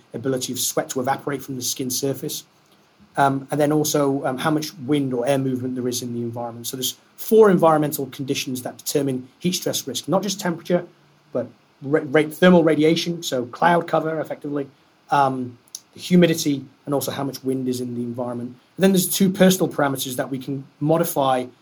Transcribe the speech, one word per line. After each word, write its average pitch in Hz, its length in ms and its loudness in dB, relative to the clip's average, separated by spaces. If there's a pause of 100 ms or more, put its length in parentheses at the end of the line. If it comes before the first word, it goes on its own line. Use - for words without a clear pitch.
(140)
ability 127 380 -4
of 120 80 -6
sweat - 300 -4
to 135 100 -4
evaporate 135 420 -4
from 135 140 -10
the 120 60 -8
skin 127 280 -4
surface. 139 540 -4 (720)
Um, 135 340 2
and 147 100 0
then 147 120 4
also, 143 520 2
um, 131 140 -2
how 156 140 0
much 151 220 -2
wind 139 380 -2
or 120 140 -2
air 139 120 2
movement 127 360 -2
there 123 140 -4
is 123 140 -4
in 120 120 -8
the 117 60 -4
environment. 117 480 -8
So - 80 -8
there's 127 200 -6 (200)
four 220 340 6
environmental 151 560 4
conditions 131 560 -6
that - 160 -10
determine 135 480 -2 (140)
heat 180 160 -2
stress - 320 -6
risk, 120 180 -8
not 185 160 0
just 202 160 -6
temperature, 175 480 -2 (460)
but 123 160 -4 (340)
ra-, 143 220 0
ra-, 151 260 2
thermal 180 320 6
radiation, 165 600 2
so 127 220 -4
cloud 170 420 2
cover, 160 320 -2
effectively, 143 480 -6 (420)
um, 131 480 0 (360)
the - 60 -20
humidity, 160 640 4 (220)
and 147 80 -2
also 135 160 -2
how 139 140 -6
much 135 180 -8
wind 131 240 -2
is 123 140 -2
in 123 160 -6
the 120 60 -4
environment. 120 480 -8 (260)
And 180 80 2
then 196 80 6
there's 185 160 2
two 196 220 2
personal 185 380 4
parameters 135 460 -2
that 127 160 -4
we 135 80 -4
can 135 260 -8 (140)
modify 147 680 0 (160)